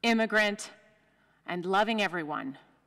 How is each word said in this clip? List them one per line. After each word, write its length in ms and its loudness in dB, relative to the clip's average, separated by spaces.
immigrant, 680 2
and 180 -4
loving 340 2
everyone 600 -4